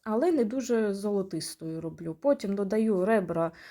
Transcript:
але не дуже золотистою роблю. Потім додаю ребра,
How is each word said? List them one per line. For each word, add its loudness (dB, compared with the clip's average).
але 2
не 4
дуже 0
золотистою -4
роблю. -8
Потім 2
додаю 2
ребра, 2